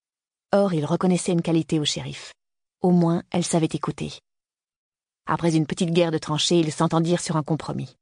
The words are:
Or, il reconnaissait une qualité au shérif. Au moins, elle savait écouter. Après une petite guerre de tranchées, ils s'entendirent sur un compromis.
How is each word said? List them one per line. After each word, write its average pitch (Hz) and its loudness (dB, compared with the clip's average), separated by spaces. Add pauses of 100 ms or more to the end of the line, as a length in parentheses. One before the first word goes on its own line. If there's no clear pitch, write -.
(520)
Or, 202 4
il 151 0
reconnaissait 175 2
une 170 0
qualité 160 0
au 147 -2
shérif. 143 -8 (480)
Au 185 2
moins, 170 4
elle 180 -2
savait 160 0
écouter. 151 -6 (1120)
Après 160 0
une 160 2
petite 170 -2
guerre 170 4
de 156 -2
tranchées, 151 0
ils 156 2
s'entendirent 165 0
sur - -4
un 156 0
compromis. 139 -6